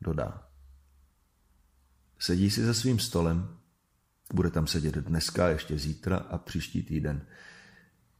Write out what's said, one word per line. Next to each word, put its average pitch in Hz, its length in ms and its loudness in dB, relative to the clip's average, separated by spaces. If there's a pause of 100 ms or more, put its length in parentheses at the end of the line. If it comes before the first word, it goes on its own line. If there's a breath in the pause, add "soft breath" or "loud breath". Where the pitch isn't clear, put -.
dodá. - 480 -4 (1700)
Sedí 95 320 4
si 113 140 2
za 117 100 4
svým 120 240 2
stolem, 85 580 0 (760)
bude 85 160 4
tam 80 160 0
sedět 78 280 0
dneska, 82 540 0
ještě 76 300 0
zítra 78 380 -2
a 85 220 -6
příští - 440 -4
týden. 73 440 -2 (920 loud breath)